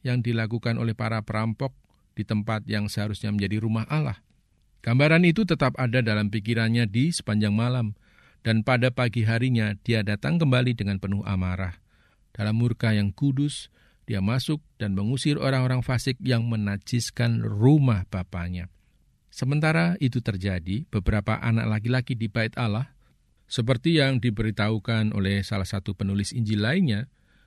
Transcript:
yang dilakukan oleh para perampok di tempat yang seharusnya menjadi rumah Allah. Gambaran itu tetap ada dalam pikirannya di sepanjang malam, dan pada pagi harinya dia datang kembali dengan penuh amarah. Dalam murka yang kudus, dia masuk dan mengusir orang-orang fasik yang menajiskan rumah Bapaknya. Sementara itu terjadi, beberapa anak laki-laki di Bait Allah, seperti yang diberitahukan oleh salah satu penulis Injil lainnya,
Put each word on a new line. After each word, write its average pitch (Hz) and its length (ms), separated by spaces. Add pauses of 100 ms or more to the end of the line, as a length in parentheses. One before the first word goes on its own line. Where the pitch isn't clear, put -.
yang 123 240
dilakukan 117 560
oleh 113 160
para 113 240
perampok 110 560 (400)
di 104 80
tempat 107 400
yang 104 240
seharusnya 104 400
menjadi 104 320
rumah 110 240
Allah. 147 320 (680)
Gambaran 151 400
itu 175 240
tetap 139 320
ada 123 240
dalam 107 240
pikirannya 113 640
di 131 240
sepanjang 107 420
malam, 117 400 (480)
dan 113 220
pada 127 260
pagi 120 320
harinya 113 640
dia 113 180
datang 107 320
kembali 127 400
dengan 98 240
penuh 101 240
amarah. 92 560 (540)
Dalam 107 260
murka 117 320
yang 104 220
kudus, 143 580 (320)
dia 104 160
masuk 127 400 (160)
dan 101 220
mengusir 135 420
orang-orang 127 400
fasik 127 400
yang 117 300
menajiskan 113 920
rumah 110 720
Bapaknya. 87 560 (640)
Sementara 160 720
itu 123 160
terjadi, 95 720
beberapa 107 480
anak 113 320
laki-laki 120 460
di 113 100
Bait 110 320
Allah, 117 320 (560)
seperti 135 540
yang 135 180
diberitahukan 107 960
oleh 101 300
salah 101 200
satu 98 300
penulis 98 400
Injil 107 260
lainnya, 123 460 (400)